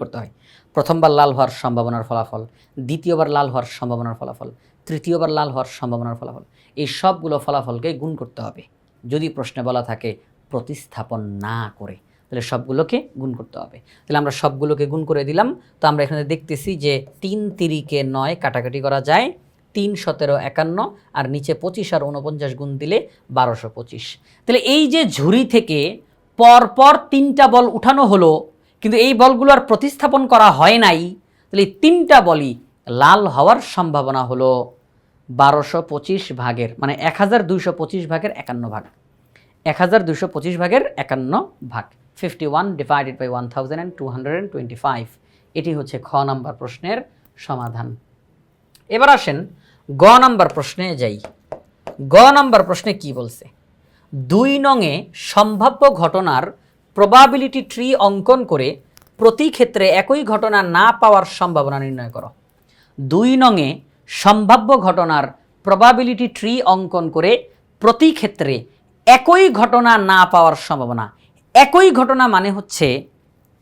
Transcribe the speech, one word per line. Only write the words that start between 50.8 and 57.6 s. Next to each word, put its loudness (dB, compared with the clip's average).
যাই। -4
গ 12
নাম্বার 4
প্রশ্নে -4
কি -12
বলছে? -14
দুই 2
নংয়ে 2
সম্ভাব্য 2
ঘটনার 0
প্রবাবিলিটি 4